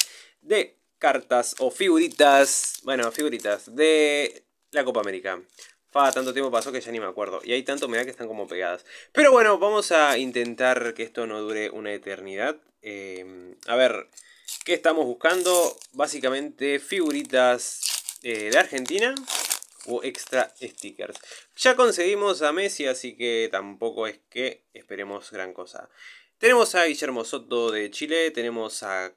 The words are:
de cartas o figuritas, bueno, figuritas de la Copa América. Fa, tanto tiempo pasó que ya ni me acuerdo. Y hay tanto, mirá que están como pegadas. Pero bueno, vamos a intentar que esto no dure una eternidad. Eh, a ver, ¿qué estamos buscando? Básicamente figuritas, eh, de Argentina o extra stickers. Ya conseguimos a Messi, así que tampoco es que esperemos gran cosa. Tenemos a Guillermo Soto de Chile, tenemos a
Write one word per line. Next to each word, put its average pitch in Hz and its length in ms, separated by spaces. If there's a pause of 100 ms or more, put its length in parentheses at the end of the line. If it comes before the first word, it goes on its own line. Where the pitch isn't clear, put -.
(420)
de - 360 (200)
cartas 127 640
o 131 120
figuritas, 151 1120
bueno, 127 300
figuritas 113 600
de 151 720 (280)
la 143 120
Copa 120 160
América. 95 420 (500)
Fa, 139 200
tanto 127 220
tiempo 135 180
pasó 120 220
que 127 80
ya 117 100
ni 117 80
me 107 60
acuerdo. 95 400
Y 113 80
hay 131 100
tanto, 139 240
mirá 117 160
que 127 80
están 120 160
como 107 180
pegadas. 90 400 (280)
Pero 294 180
bueno, 214 280
vamos 208 340
a 147 240
intentar 123 760
que 113 100
esto 113 220
no 107 140
dure 107 300
una 104 240
eternidad. 98 640 (240)
Eh, 92 760 (100)
a 120 120
ver, 120 320 (560)
¿qué 175 80
estamos 160 320
buscando? 175 720 (140)
Básicamente 139 840
figuritas, 139 1400
eh, 110 280
de 135 60
Argentina 185 580 (680)
o 120 160
extra - 600
stickers. - 580 (380)
Ya 254 180
conseguimos 202 680
a 151 120
Messi, 190 340
así 127 300
que 117 340
tampoco 101 560
es 104 100 (120)
que 123 340 (100)
esperemos 101 580
gran 92 200
cosa. - 380 (480)
Tenemos 233 380
a 175 100
Guillermo 131 400
Soto 117 440
de 104 220
Chile, 160 400
tenemos 117 520
a 95 340